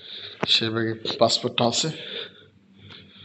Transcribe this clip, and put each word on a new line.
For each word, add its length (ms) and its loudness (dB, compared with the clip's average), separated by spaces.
সে 120 4
ব্যাগে 200 0
পাসপোর্টটা 520 4
আছে। 160 0